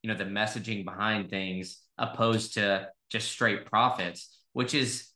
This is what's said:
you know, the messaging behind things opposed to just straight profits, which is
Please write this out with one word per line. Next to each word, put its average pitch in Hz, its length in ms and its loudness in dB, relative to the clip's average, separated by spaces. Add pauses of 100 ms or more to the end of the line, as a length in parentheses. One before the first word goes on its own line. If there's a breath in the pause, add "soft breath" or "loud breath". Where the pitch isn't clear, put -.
you 113 40 -4
know, 107 80 0
the 98 80 -4
messaging 101 600 -2
behind 98 460 -2
things 92 500 -4 (160)
opposed 113 560 2
to 98 360 2 (200)
just 110 220 -2
straight 107 340 2
profits, 104 720 0 (160)
which 127 220 0
is 131 400 0